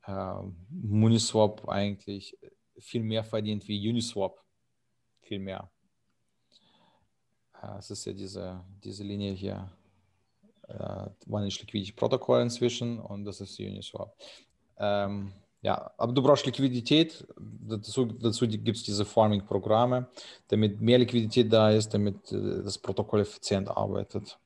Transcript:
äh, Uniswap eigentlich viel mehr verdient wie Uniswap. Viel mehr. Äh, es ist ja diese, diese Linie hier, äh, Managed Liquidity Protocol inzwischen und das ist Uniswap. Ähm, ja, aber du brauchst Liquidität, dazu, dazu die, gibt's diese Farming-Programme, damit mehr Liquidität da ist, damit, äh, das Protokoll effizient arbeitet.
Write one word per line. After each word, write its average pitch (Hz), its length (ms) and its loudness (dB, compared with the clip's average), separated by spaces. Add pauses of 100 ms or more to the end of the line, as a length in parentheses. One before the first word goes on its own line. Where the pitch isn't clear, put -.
äh, 95 340 -6 (480)
Uniswap 110 800 4
eigentlich 101 640 -4 (440)
viel - 240 -4
mehr 110 200 -2
verdient 107 440 -4
wie 104 200 -2
Uniswap. 110 540 -2 (800)
Viel - 180 -10
mehr. 95 320 -10 (1900)
Äh, 104 160 -14
es 104 140 -16
ist 101 140 -12
ja 98 80 -8
diese, 95 500 -12 (200)
diese 101 200 -12
Linie 101 300 -4
hier, 98 360 -8 (1000)
äh, 98 380 -8 (220)
Managed 101 340 -4
Liquidity 101 300 -6
Protocol 123 500 2
inzwischen 120 580 -2
und 101 240 -10
das 101 160 -10
ist - 200 -14
Uniswap. 98 560 -10 (640)
Ähm, 101 540 -2 (320)
ja, - 320 -2
aber 117 160 0
du 131 120 2
brauchst 139 240 6
Liquidität, 135 760 2 (140)
dazu, 107 680 -4
dazu 113 420 -2
die, 107 100 -2
gibt's 107 240 -2
diese 101 240 -2
Farming-Programme, 107 1000 2 (400)
damit 107 340 2
mehr 117 160 8
Liquidität 117 560 4
da 110 160 8
ist, 107 240 4
damit, 104 380 -2
äh, 101 320 -4
das 101 160 -8
Protokoll 104 420 0
effizient 98 480 -2
arbeitet. 101 760 -4